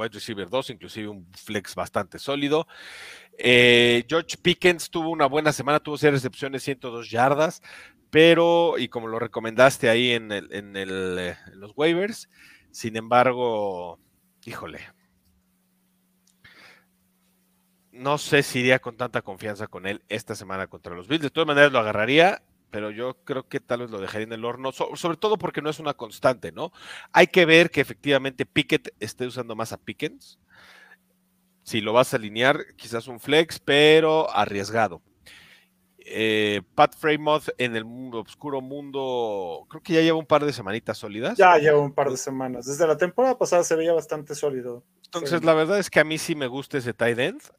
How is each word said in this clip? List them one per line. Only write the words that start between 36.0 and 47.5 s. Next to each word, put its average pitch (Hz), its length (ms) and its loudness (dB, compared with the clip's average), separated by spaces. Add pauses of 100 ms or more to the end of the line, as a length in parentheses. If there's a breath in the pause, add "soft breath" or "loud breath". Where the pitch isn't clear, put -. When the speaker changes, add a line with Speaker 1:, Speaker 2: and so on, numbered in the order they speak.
Speaker 1:
Pat 151 220 4
Freiermuth 151 600 -2
en 120 200 -4
el 110 100 -4
mundo, 120 340 -12
oscuro 139 400 -10
mundo, 127 1120 -6
creo 156 120 -18
que - 120 -4
ya 160 80 6
lleva 165 160 4
un 156 80 -8
par 147 180 4
de 147 80 0
semanitas 107 460 -6
sólidas. 113 400 -6
Speaker 2:
Ya 180 180 10
lleva 151 240 4
un 143 140 -4
par 139 160 0
de 131 80 -4
semanas. 131 480 -8
Desde 143 200 0
la 151 120 2
temporada 247 400 0
pasada 175 260 2
se 170 100 0
veía 165 200 2
bastante 151 400 -4
sólido. 127 500 -6 (220)
Speaker 1:
Entonces, 165 340 -4
Speaker 2:
Sí. 151 60 0
Speaker 1:
la 160 80 6
verdad 160 240 2
es 185 100 -4
que - 120 4
a 151 40 4
mí 156 140 -2
sí 165 160 -6
me 143 120 -4
gusta 135 300 -8
ese 120 160 -4
tight 117 260 0
end. 196 220 -2 (180)